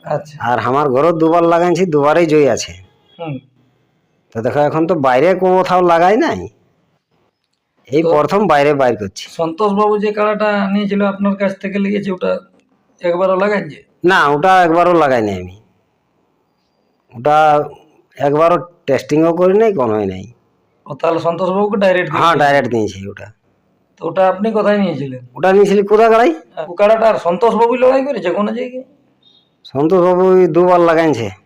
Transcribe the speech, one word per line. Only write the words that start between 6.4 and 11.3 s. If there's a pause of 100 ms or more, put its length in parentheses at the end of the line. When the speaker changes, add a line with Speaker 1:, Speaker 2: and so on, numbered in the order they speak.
Speaker 2:
এই
Speaker 1:
তো
Speaker 2:
প্রথম
বাইরে (100)
বাইর
করছি। (140)
Speaker 1:
সন্তোষ
বাবু (100)
যে
কাড়াটা (240)
নিয়েছিল (120)
আপনার